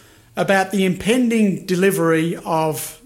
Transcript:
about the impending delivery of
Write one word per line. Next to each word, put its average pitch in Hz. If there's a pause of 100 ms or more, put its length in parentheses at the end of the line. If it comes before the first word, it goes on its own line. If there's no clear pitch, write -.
(360)
about 190
the 190
impending 220
delivery 165 (100)
of 160